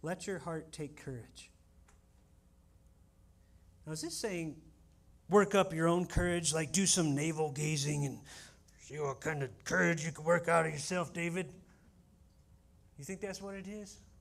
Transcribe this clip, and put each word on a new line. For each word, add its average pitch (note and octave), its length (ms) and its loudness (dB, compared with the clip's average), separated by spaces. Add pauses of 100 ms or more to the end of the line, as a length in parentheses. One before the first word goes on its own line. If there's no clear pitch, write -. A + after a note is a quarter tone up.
"Let F3+ 220 -6
your F#3+ 140 -4
heart D#3+ 320 -8
take D3 260 -10
courage." - 540 -14 (2250)
Now, D#3 60 -8
is D#3+ 100 -8
this E4 140 -8
saying E3+ 440 -6 (720)
work D4 240 8
up F#3 180 6
your D#3+ 160 4
own F3 160 4
courage, F3 480 2
like, D#3 180 0
do F#3+ 140 4
some D#3+ 300 4
navel D#3 360 0
gazing D3 540 -2
and B2 160 -6 (580)
see D3 220 -12
what C#3 220 -4
kind D#3 200 -4
of B2+ 80 -6 (140)
courage E3+ 400 2
you D#3+ 80 -6
can C#3+ 100 -14
work E3+ 260 2
out E3 180 4
of D#3 60 -4
yourself, D#3 420 -4
David? E3+ 360 -4 (1500)
You C#3+ 60 -14
think F#3+ 180 -10
that's G3 180 -6
what G3 140 -10
it F#3+ 120 -12
is? G#3 300 -12 (240)